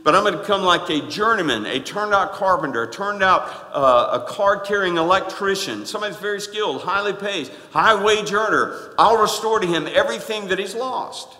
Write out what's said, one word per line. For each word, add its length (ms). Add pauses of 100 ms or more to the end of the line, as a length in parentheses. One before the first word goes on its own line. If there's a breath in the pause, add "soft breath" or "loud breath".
but 100
I'm 100
gonna 140
become 240
like 300
a 160
journeyman, 580
a 140
turned-out 540
carpenter, 500
a 80
turned-out, 600 (220 loud breath)
uh, 480
a 100
card-carrying 680
electrician, 920
somebody 240
that's 100
very 180
skilled, 440
highly 300
paid, 360 (220 loud breath)
high-wage 600
earner. 680
I'll 180
restore 420
to 60
him 260
everything 580
that 100
he's 160
lost. 540 (100)